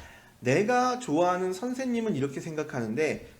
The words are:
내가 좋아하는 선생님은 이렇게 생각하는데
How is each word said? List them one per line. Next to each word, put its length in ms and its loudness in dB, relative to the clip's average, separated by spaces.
내가 600 2
좋아하는 540 2
선생님은 640 -2
이렇게 240 -2
생각하는데 880 -2